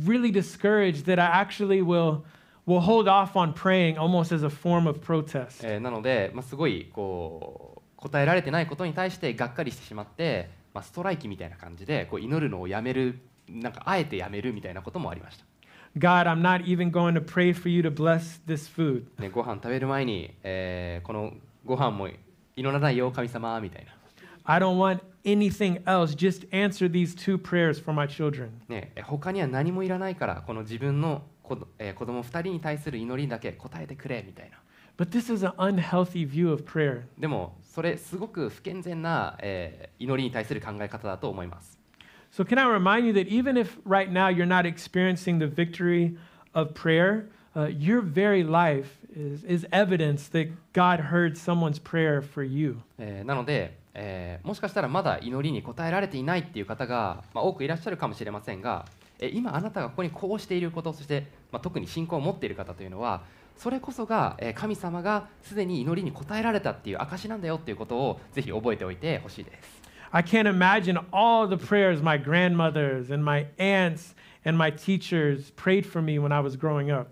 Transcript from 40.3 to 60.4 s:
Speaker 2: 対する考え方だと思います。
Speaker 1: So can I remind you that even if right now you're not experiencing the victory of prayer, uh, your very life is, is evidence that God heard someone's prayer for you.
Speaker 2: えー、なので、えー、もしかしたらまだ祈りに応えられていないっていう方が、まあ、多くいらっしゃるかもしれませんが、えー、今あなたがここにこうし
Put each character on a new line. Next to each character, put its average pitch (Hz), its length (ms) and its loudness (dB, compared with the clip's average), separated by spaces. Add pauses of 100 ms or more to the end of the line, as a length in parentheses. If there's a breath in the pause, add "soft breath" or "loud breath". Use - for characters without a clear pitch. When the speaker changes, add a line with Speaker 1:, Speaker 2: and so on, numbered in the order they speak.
Speaker 2:
対 113 120 -4
す 113 100 -6
る 107 60 -6
考 107 200 -8
え 104 80 -6
方 107 200 -10
だ 92 100 -6
と 139 100 -6
思 95 140 -6
い 87 60 -8
ま 87 120 -16
す。 - 200 -20 (520 loud breath)
Speaker 1:
So 196 120 0
can 247 160 2
I 262 60 6
remind 220 400 4
you 226 80 4
that 185 140 2
even 247 280 2
if - 280 -2
right 190 240 2
now 185 200 4
you're 175 180 2
not 180 180 4
experiencing 175 760 0
the 156 60 2
victory 170 720 2 (360 loud breath)
of 156 220 0
prayer, 190 540 4 (280 loud breath)
uh, 151 120 0
your 165 320 2
very 190 440 2
life 156 540 2 (140)
is, 147 320 -8
is 175 280 0
evidence 175 580 4
that 165 220 0 (200)
God 180 280 6 (100)
heard 170 260 2
someone's 170 440 0
prayer 156 420 2
for 143 220 -6
you. 135 340 -2 (200)
Speaker 2:
え 104 260 -10
ー、 - 20 -12
な 139 80 -2
の 123 100 -2
で、 110 320 -2 (180)
え 92 500 -8
ー、 - 20 -14
も 202 80 -4
し - 60 -12
か 208 80 -4
し 196 60 -14
た 202 80 0
ら 139 40 0
ま 170 160 0
だ 127 180 0
祈 127 220 -4
り 160 80 -2
に 113 160 -4
応 151 160 -12
え 165 80 -2
ら 180 100 0
れ 196 60 0
て 147 120 -6
い 131 40 -6
な 170 140 0
い 175 40 -2
っ 175 60 -6
て 110 140 -10
い - 20 -4
う 95 40 -10
方 110 200 -6
が、 113 380 -2 (100)
ま 113 60 -4
あ、 127 40 0
多 185 100 0
く 143 100 -6
い - 20 -2
ら 160 80 -2
っ 165 80 -8
し - 40 -10
ゃ 220 40 -4
る 180 60 -4
か 151 100 -4
も 104 80 -6
し 113 100 -10
れ 104 60 -6
ま 104 140 -8
せ 117 100 -8
ん 92 60 -10
が、 95 260 -4 (320 soft breath)
え - 80 -4
ー、 - 40 -4
今 214 260 -4
あ 165 40 -2
な 208 120 -4
た 190 80 -6
が 120 100 -4
こ - 60 -16
こ 185 80 -4
に 165 60 -4
こ 190 220 -6
う 214 60 -2
し - 80 -14